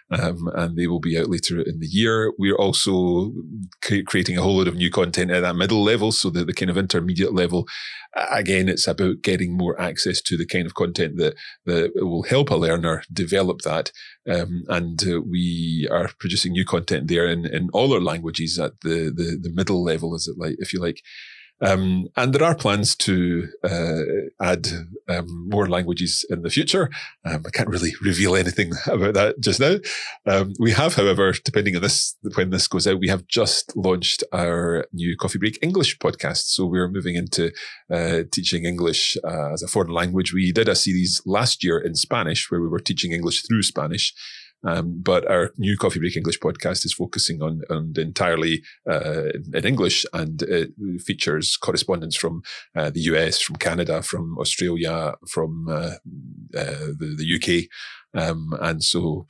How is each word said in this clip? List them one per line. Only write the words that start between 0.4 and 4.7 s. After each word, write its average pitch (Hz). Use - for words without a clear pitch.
and 85
they 85
will 85
be 82
out 82
later 87
in 80
the 80
year. 110
We're 98
also 95
cre-, 98
creating 92
a 90
whole 95
load 92
of 85